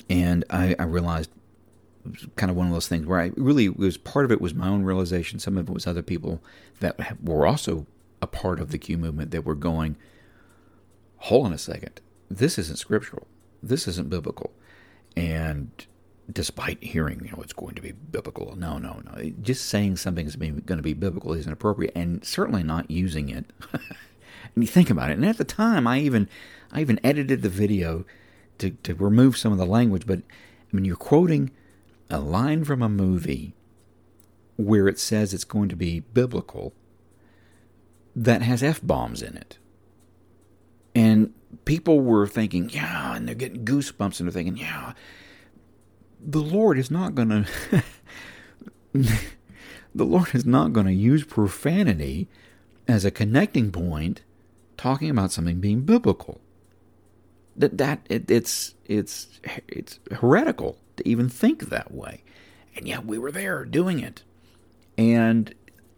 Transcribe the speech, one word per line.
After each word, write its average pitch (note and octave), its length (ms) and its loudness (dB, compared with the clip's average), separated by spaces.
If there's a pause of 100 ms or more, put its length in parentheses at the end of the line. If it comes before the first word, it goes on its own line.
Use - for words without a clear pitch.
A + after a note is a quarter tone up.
And F2 400 2
I, F2+ 300 0
I - 40 -2
realized E2+ 460 -2 (1080)
kind F#2+ 140 0
of F2+ 60 0
one F2+ 120 2
of E2+ 60 2
those E2+ 140 -2
things E2 180 -2
where F2+ 140 0
I F2 160 0
really, C3 300 4
it F#2 120 0
was, F#2+ 200 0
part - 280 -2
of A#2+ 60 0
it G2 80 4
was F2 140 -2
my F2 140 -4
own G2 160 2
realization, F#2 560 -2
some G2 180 -4
of E2+ 100 -2
it F2+ 60 -6
was - 120 -8
other E2+ 160 -4
people E2+ 400 -6 (380)
that - 200 -4
ha-, - 220 -10
were D2+ 240 2
also E2+ 400 0 (360)
a - 60 -4
part - 320 -4
of D#2 120 -6
the - 60 -4
Q - 200 -6
movement D#2 340 -6
that E2 140 -6
were D#2 100 -4
going, D#2+ 420 -4 (1200)
"Hold B2 300 2
on E2+ 60 -2
a D2 40 -6
second, - 440 -14 (280)
this A2+ 280 0
isn't D#2 220 -6
scriptural, - 480 -4 (340)
this C3+ 260 -2
isn't E2+ 220 -4
biblical." E2 440 -8 (640)
And D#2+ 540 -4 (600)
despite - 520 -6
hearing, D#2+ 420 -4
you - 60 -16
know, - 120 -14
"It's - 100 -16
going - 220 -14
to - 60 -16
be - 100 -12
biblical," - 640 -10
no, D#2+ 220 -8
no, - 260 -12
no. G1+ 280 -10 (100)
Just B2 240 -2
saying G2+ 320 0
something E2+ 280 -4
is D2 100 -8
being, D2+ 300 -6
gonna E2 160 -4
be D#2 120 -2
biblical E2 400 -4
isn't D#2 180 -6
appropriate, G2 440 -2
and E2+ 280 -2
certainly - 400 -2
not D#2 260 -2
using D#2+ 400 -2
it. - 160 -8 (280)
<laughs> - 60 -6 (760)
And A#2 80 2
you - 40 2
think F3+ 220 6
about D2+ 220 0
it, - 20 -2
and A2+ 120 2
at A3+ 120 2
the - 60 -4
time, G#3 420 2
I B2+ 140 2
even, B2+ 280 2 (440)
I D3+ 100 -2
even A#2+ 220 2
edited C3+ 380 2
the G#2 80 0
video F2+ 560 0 (520)
to, F#2+ 140 -4
to - 240 -8
remove A2 420 6
some A2+ 140 0
of G2+ 60 2
the F2+ 80 2
language, G#2 420 2
but, F#2 120 0
I - 560 -12
mean, G2 100 0
you're F2+ 100 -2
quoting D#3 560 2 (580)
a D2+ 100 -4
line A#2+ 440 0
from C#3 180 -2
a A2+ 80 2
movie F2+ 640 0 (1040)
where G#2 320 4
it F#2+ 100 2
says G#2+ 360 0
it's F2+ 100 -6
going G#2 260 -2
to - 60 -6
be E2+ 240 -2
biblical G#2+ 720 -4 (1400)
that A#2 260 4
has A#2+ 220 2
F-bombs B1+ 580 -2
in A#1 160 -10
it. - 200 -20 (1400)
And A2 380 6 (320)
people D#3 340 4
were A2+ 260 6
thinking, G2+ 440 -2
"Yeah," - 460 -6
and A2+ 120 -8
they're A#2 80 -8
getting A#2+ 300 -8
goosebumps, B2 540 -2
and F2 80 -2
they're E2 60 -4
thinking, F2+ 240 -4
"Yeah, - 360 -10 (1300)
the D3+ 220 -2
Lord E3+ 380 4
is C3 100 -2
not F3 240 -2
gonna, A2 320 4 (260)
<laughs> - 1200 -4
the C3+ 120 4 (920)
Lord - 380 2
is A#2+ 120 0
not C#3+ 280 4
gonna G2+ 180 4
use A#2+ 320 4
profanity A2 1040 0 (600)
as G#2 180 4
a G2 60 2
connecting A#2 600 2
point E2+ 520 -4 (540)
talking C#3 320 -2
about G2+ 220 2
something E2+ 280 -2
being G2+ 220 2
biblical." G#3+ 600 2 (1120)
That, - 220 0
that, C#3+ 320 -2
it, - 220 -2
it's, - 440 0 (100)
it's, - 540 -4 (280)
it's - 320 -12 (120)
heretical D3+ 640 2 (180)
to - 120 -6
even A#2 200 2
think A3+ 400 2
that - 260 -6
way. - 300 -14 (500)
And - 140 -12
yet A#2 180 -8
we A2 120 -4
were C3+ 160 -6
there F3+ 320 -4
doing D#3+ 340 0
it. - 240 -12 (760)
And A2+ 560 4 (440)